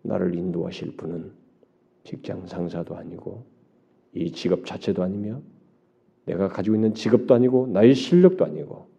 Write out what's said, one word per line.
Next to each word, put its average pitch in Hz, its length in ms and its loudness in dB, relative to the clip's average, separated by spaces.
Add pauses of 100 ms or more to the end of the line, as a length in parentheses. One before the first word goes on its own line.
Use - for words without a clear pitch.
나를 92 340 -2
인도하실 87 600 -8
분은 82 340 -12 (720)
직장 - 440 -12
상사도 85 480 -8
아니고 87 500 -14 (680)
이 82 180 -4
직업 - 340 -2
자체도 92 380 -4
아니며 104 380 -6 (840)
내가 90 220 -2
가지고 104 280 -2
있는 110 180 2
직업도 117 400 4
아니고 127 340 4
나의 110 260 6
실력도 175 500 6
아니고 - 440 -8 (120)